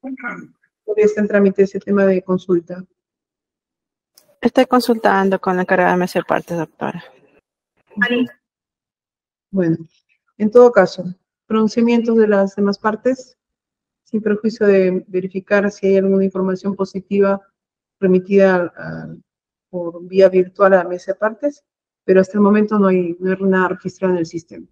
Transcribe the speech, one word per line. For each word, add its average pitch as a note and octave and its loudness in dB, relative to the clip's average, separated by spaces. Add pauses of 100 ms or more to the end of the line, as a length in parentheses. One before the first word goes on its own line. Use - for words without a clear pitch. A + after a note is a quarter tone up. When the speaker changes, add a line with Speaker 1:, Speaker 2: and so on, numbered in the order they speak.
Speaker 1:
Todavía B3 -8
está G#3 0
en G#3 -2
trámite G3+ 2
ese G3 -2
tema G3+ -2
de F#3+ 2
consulta. F3+ -4 (1600)
Speaker 2:
Estoy B3+ 0
consultando G3 0
con F#3 -4
la F3+ -2
encargada F#3 0
de F3+ 0
M F3+ -2
C F3+ -4
Partes, - -4
doctora. D#3+ -10 (2500)
Speaker 1:
Bueno, E3+ 0 (600)
en G#3 -2
todo B3 8
caso, F#3 0 (420)
pronunciamientos A3+ 0
de A3 6
las G3 0
demás G3+ 0
partes, A3 -4 (640)
sin - -6
perjuicio G#3+ -2
de F#3 2
verificar F#3+ -4
si G3 -6
hay F#3+ 4
alguna F#3+ 2
información F#3+ -4
positiva G3 -2 (600)
remitida F#3+ 2 (200)
a, D#3+ -12
a, D#3+ -16 (540)
por F3 -10
vía F#3+ 4
virtual F#3 2
a F#3 4
la F3 -8
mesa F3+ -8
de - -6
partes, A3 -6 (400)
pero F#3+ 4
hasta F#3+ -2
el G#3 2
momento G#3 2
no F#3+ 4
hay, F3+ -2
no F#3 -4
hay F#3 -2
nada F#3 0
registrado F#3 -4
en F3 -2
el E3 -4
sistema. E3 -16